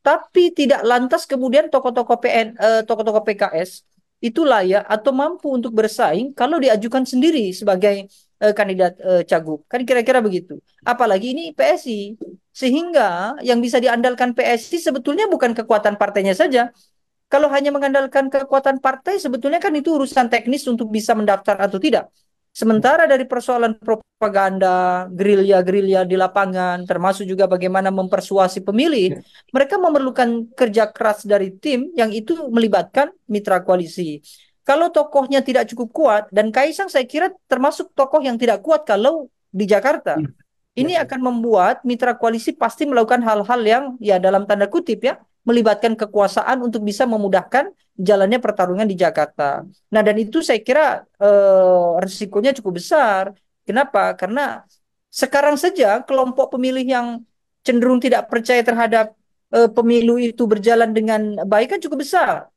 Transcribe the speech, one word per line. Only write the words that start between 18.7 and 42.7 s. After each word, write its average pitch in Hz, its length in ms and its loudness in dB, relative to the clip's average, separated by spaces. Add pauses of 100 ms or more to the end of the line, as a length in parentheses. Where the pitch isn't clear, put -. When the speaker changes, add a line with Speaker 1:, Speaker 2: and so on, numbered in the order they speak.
Speaker 1:
partai, 359 400 -4
sebetulnya 277 400 -4
kan 392 160 -2
itu 320 160 -2
urusan 254 400 0
teknis 240 320 -2
untuk 233 240 -4
bisa 214 240 -2
mendaftar 202 480 0
atau 196 160 -2
tidak. 208 320 0 (480)
Sementara 240 480 4
dari 262 240 2
persoalan 233 480 -2
propaganda, 190 1400 0
gerilya-gerilya 190 960 2
di 185 80 0
lapangan, 185 720 -2
termasuk 190 400 -2
juga 190 160 2
bagaimana 185 480 0
mempersuasi 190 720 0
pemilih, 220 480 0
Speaker 2:
Ya. - 80 -12 (320)
Speaker 1:
mereka 277 240 2
memerlukan 254 800 0
kerja 214 320 2
keras 208 320 -2
dari 196 320 0
tim 285 400 -4
yang 233 160 0
itu 220 240 -4 (160)
melibatkan 226 640 0 (160)
mitra 202 320 0
koalisi. 175 640 -4 (400)
Kalau 320 240 2
tokohnya 277 560 0
tidak 240 240 0
cukup 233 240 -10
kuat, 220 300 2 (100)
dan 214 160 2
Kaisang 311 400 -2
saya 254 160 0
kira 320 240 -2 (160)
termasuk 277 480 -2
tokoh 277 320 0
yang 240 160 -4
tidak 208 240 0
kuat 302 240 0
kalau 262 400 0 (240)
di 190 160 -4
Jakarta. 214 480 0
Speaker 2:
Hmm. 147 160 -6 (400)
Speaker 1:
Ini 330 240 -2
Speaker 2:
Ya. 311 80 -2
Speaker 1:
akan 254 240 -4
membuat 233 560 0
mitra 240 320 -2
koalisi 226 400 -2
pasti 285 320 -4